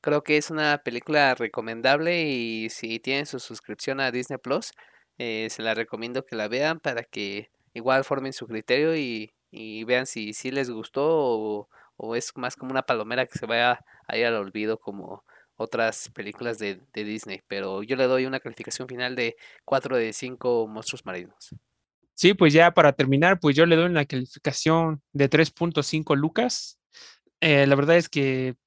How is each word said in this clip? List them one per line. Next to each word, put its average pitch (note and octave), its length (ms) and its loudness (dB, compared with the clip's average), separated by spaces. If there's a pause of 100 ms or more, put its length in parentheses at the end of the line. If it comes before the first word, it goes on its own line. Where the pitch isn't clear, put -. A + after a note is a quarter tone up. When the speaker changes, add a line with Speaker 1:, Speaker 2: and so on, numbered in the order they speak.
Speaker 1:
Creo D3 220 0
que D3+ 160 2
es D3 120 -2
una D3+ 280 0
película C3 560 0
recomendable B2 880 0
y A#2 480 -4
si A2+ 300 -8
tienen C#3 260 -4
su C3+ 140 -10
suscripción - 600 -8
a B2+ 120 -2
Disney B2+ 260 -6
Plus, - 340 -4 (460)
eh, A2 320 -6
se - 120 -10
la A2 120 0
recomiendo A#2 500 -6
que - 120 -12
la G#2+ 120 -4
vean D3 320 -2
para A#2+ 220 -6
que G#2 480 -10 (240)
igual C3 300 2
formen C3+ 280 -4
su B2 140 -10
criterio B2+ 500 0
y, A#2+ 360 -6 (180)
y A2 340 -12
vean B2+ 220 0
si, G#2+ 260 -8
si C3 200 -8
les C3+ 180 -4
gustó A#2 340 -6
o, A2+ 640 0 (280)
o A2+ 180 -8
es A#2 220 -4
más B2+ 180 -8
como B2+ 160 -12
una C3 120 -2
palomera B2 440 -2
que - 100 -16
se A2 100 -8
vaya A#2+ 380 0 (220)
a - 100 -6
ir A#2 100 2
al A#2 80 2
olvido G#2+ 440 -4
como G2 460 -14 (320)
otras A2+ 540 -4
películas G#2+ 500 -8
de, G2 200 -6 (120)
de G#2+ 100 -8
Disney. G#2+ 460 -8
Pero G2 340 -6
yo A#2+ 140 -4
le C3 80 2
doy C3 220 2
una C3 120 -6
calificación - 480 -10
final B2+ 300 -6
de A#2 200 -4 (280)
cuatro C3 320 0
de A2+ 160 0
cinco B2 560 -2
monstruos A2 360 -10
marinos. - 460 -12 (640)
Speaker 2:
Sí, G3 200 6
pues E3 180 6
ya E3+ 200 8
para D3 200 8
terminar, D3+ 460 4
pues C#3+ 160 4
yo D#3 100 8
le E3+ 120 6
doy E3+ 100 4
una E3 180 0
calificación D#3 960 -2 (100)
de C#3 160 4
tres D#3 240 4
punto D#3+ 320 -2
cinco D#3 320 0
Lucas. E3 640 -2 (600)
Eh, D3 260 6
la C#3 100 6
verdad D3 200 6
es E3+ 120 4
que C3 480 0 (100)